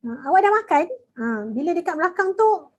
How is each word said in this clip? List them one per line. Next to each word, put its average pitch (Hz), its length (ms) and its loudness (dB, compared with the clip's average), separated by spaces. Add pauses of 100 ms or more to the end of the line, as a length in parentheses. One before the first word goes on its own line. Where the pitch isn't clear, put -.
Uh, 240 140 -8 (100)
Awak 349 160 4
dah 403 80 4
makan? 415 320 2 (320)
Uh, 226 240 -4 (160)
bila 277 160 -2
dekat 339 240 -2
belakang 359 400 -2
tu 427 320 2 (100)